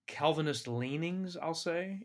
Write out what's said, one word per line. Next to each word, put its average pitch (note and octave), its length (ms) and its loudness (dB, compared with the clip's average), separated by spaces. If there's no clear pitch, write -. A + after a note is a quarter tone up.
Calvinist D3+ 640 2
leanings, E3 680 -2
I'll D#3+ 160 -2
say. F3+ 520 -2